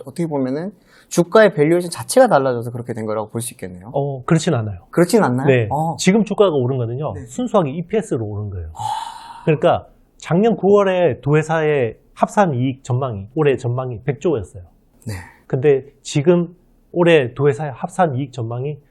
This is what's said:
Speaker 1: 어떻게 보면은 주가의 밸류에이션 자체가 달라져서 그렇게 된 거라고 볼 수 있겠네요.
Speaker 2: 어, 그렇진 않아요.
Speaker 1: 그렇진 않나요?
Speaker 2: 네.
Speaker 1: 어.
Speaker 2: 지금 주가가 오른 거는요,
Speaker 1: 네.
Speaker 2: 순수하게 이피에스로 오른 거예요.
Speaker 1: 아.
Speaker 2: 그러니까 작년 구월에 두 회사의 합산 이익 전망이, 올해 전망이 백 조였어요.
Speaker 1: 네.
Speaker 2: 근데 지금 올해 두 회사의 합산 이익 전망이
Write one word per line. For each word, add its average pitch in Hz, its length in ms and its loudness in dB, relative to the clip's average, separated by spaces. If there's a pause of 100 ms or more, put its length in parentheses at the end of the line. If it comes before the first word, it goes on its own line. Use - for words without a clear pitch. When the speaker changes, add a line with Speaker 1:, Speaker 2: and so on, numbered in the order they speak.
Speaker 1:
어떻게 160 220 -6
보면은 147 440 -4 (360)
주가의 185 460 4
밸류에이션 170 360 2
자체가 254 380 2
달라져서 131 440 0
그렇게 120 220 -8
된 110 120 -8
거라고 107 240 -6
볼 117 120 -6
수 - 120 -10
있겠네요. 92 400 -16
Speaker 2:
어, 139 320 -4
그렇진 165 300 2
않아요. 107 240 -4 (120)
Speaker 1:
그렇진 175 320 4
않나요? 131 240 0
Speaker 2:
네. 123 240 4
Speaker 1:
어. 156 260 -2
Speaker 2:
지금 202 280 2
주가가 196 280 2
오른 131 240 0
거는요, 120 360 -6
Speaker 1:
네. 113 140 -14
Speaker 2:
순수하게 208 440 -2
이피에스로 170 540 -4
오른 104 240 -8
거예요. 90 240 -10
Speaker 1:
아. - 720 -12
Speaker 2:
그러니까 151 420 2 (300)
작년 202 380 0
구월에 185 640 2
두 147 160 2
회사의 151 580 0 (180)
합산 202 420 2
이익 127 280 -4
전망이, 123 520 -4
올해 147 200 2
전망이 120 480 -6
백 139 160 -6
조였어요. 107 440 -4 (440)
Speaker 1:
네. 110 60 -8 (340)
Speaker 2:
근데 135 380 2 (160)
지금 170 460 0 (440)
올해 165 440 4
두 139 120 2
회사의 143 260 -2
합산 170 420 -2
이익 127 180 -6
전망이 123 440 -8 (140)